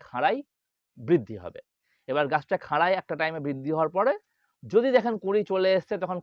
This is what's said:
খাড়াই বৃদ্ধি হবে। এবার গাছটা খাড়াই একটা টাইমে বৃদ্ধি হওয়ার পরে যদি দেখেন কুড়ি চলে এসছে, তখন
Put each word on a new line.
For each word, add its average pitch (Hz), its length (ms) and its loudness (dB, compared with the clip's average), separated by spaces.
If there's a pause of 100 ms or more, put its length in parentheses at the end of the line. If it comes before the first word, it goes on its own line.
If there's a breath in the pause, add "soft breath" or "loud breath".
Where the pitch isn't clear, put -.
খাড়াই 160 300 0 (720)
বৃদ্ধি 117 360 0
হবে। - 180 -14 (460)
এবার 143 260 0
গাছটা 156 240 0
খাড়াই 165 440 0
একটা - 180 -6
টাইমে 160 260 -2
বৃদ্ধি 139 300 -4
হওয়ার 156 220 0
পরে 226 160 2 (600)
যদি 240 180 4
দেখেন 233 220 4 (100)
কুড়ি 202 180 0 (100)
চলে 190 260 2
এসছে, - 260 -4
তখন 180 200 -6